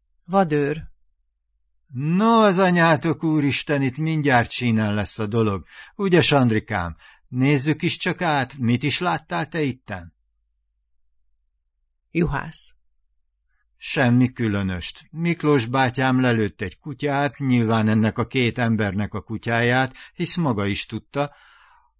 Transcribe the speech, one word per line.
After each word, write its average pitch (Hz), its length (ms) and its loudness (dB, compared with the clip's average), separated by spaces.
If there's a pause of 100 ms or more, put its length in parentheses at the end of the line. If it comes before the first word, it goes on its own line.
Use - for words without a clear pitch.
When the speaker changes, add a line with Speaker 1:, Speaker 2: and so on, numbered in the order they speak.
(260)
Speaker 1:
Vadőr. 156 680 0 (1000)
Speaker 2:
No, 196 500 2
az 190 140 4
anyátok, 170 680 2
úristen, 147 580 0
itt 131 160 -2
mindjárt 147 540 2
sínen 110 420 0
lesz 104 260 -4
a 110 60 -2
dolog. 101 400 0 (300)
Ugye, 180 260 4
Sandrikám? 110 760 2 (320)
Nézzük 143 540 0
is 175 160 -2
csak - 240 -4
át, 147 360 -2
mit 123 260 0
is - 160 -2
láttál 170 480 -4
te 165 140 -6
itten? 101 520 -8 (2000)
Speaker 1:
Juhász. 160 640 -6 (1040)
Speaker 2:
Semmi 123 540 2
különöst. 101 800 -4
Miklós 151 540 0
bátyám 127 560 0
lelőtt 113 400 0
egy 95 180 -8
kutyát, 143 580 -4
nyilván 113 500 2
ennek 107 300 2
a 117 100 -2
két 120 300 -2
embernek 104 560 -2
a 98 80 -8
kutyáját, 120 720 -2 (200)
hisz - 220 -6
maga 110 300 -2
is 101 200 -4
tudta. 139 500 -8 (640)